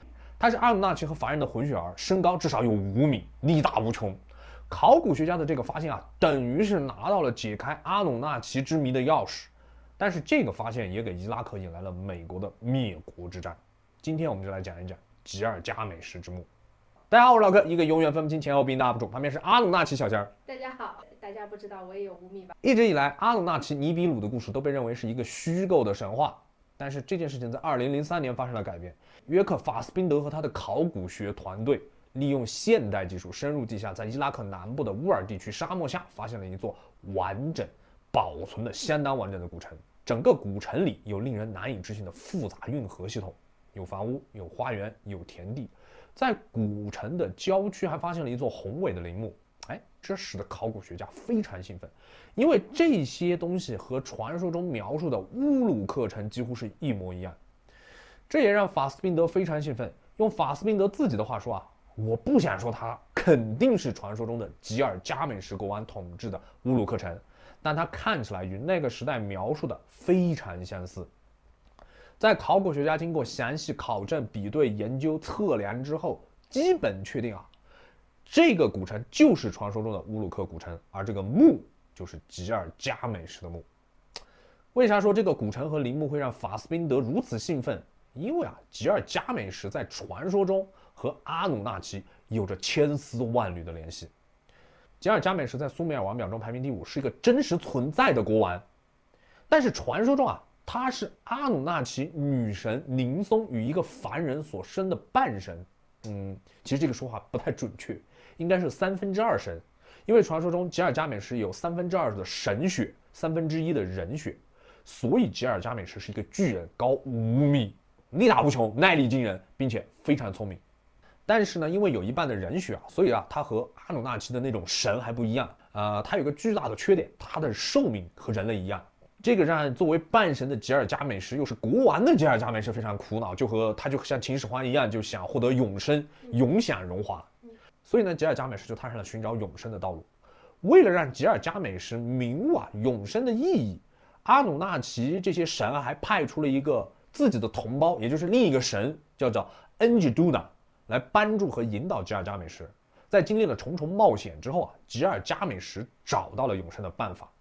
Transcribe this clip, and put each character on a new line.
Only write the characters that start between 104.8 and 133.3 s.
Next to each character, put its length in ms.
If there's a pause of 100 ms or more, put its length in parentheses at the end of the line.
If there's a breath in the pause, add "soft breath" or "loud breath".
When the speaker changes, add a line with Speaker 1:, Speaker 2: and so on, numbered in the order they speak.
Speaker 1:
的 60 (160)
半 280
神。 240 (440)
嗯， 280 (280 soft breath)
其 100
实 60
这 80
个 60
说 160
法 200
不 80
太 140
准 260
确， 220 (380 soft breath)
应 100
该 100
是 120
三 280
分 160
之 80
二 160
神， 240 (440 soft breath)
因 100
为 80
传 180
说 80
中 200
吉 120
尔 100
加 140
美 140
什 180
有 140
三 240
分 140
之 80
二 180
的 80
神 440
血， 260 (180)
三 240
分 120
之 140
一 120
的 100
人 340
血， 180 (500 soft breath)
所 340
以 100
吉 160
尔 140
加 160
美 100
什 140
是 140
一 20
个 80
巨 300
人， 220
高 160 (140)
五 60
米， 640 (340)
力 180
大 140
无 80
穷， 260
耐 200
力 120
惊 160
人， 160 (160)
并 140
且 160 (180)
非 120
常 180
聪 140
明。 100 (720 soft breath)
但 180
是 140
呢， 100
因 100
为 120
有 100
一 100
半 160
的 80
人 240
血 140
啊， 140
所 180
以 60
啊， 180
他 140
和 260 (160)
阿 80
努 80
纳 160
奇 160
的 60
那 120
种 140
神 340
还 140
不 100
一 100
样。 140 (260 soft breath)
呃， 280
他 160
有 60
个 80
巨 240
大 120
的 80
缺 200
点， 120 (120)
他 200
的 140
寿 300
命 320
和 180
人 140
类 100
一 80
样。 180 (400)
这 120
个 80
让 300
作 140
为 100
半 380
神 120
的 80
吉 160
尔 140
加 140
美 200
什， 160
又 80
是 120
国 280
王 220
的 100
吉 120
尔 100
加 140
美 100
什 100
非 80
常 160
苦 240
恼， 140